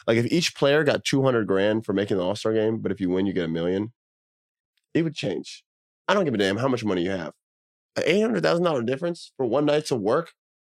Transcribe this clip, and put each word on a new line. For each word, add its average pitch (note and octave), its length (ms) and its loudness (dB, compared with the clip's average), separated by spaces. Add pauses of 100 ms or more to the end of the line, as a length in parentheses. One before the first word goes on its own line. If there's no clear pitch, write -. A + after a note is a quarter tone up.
Like, A2+ 120 2
if A#2 120 0
each E3 240 0
player D3 300 2
got A#2 220 0
two C3+ 180 2
hundred A#2+ 240 2
grand G#2 380 2
for G#2 80 -2
making G2+ 240 0
the F2+ 60 0
All-Star G#2 280 -2
game, A2 300 0
but G2+ 100 -4
if F#2 80 -4
you F#2+ 100 -2
win, F#2 160 2
you G2 60 0
get F2 140 -2
a - 20 -4
million, F2+ 460 -2 (1000)
it D#3 100 2
would D#3+ 120 -4
change. - 480 -8 (460)
I F3+ 40 6
don't G3 120 2
give C#3 80 0
a G#2+ 40 0
damn G2 200 2
how B2 100 -2
much A#2+ 160 -2
money F#2+ 200 0
you F#2+ 80 -2
have. E2+ 220 -6 (600)
An - 100 -2
eight F#3 160 2
hundred A3 220 0
thousand E3+ 220 2
dollar D3 180 0
difference D3 540 -6
for C3+ 80 -2
one C3 200 0
night D3 200 2
to C#3 100 -2
work? A#2+ 380 -2 (320)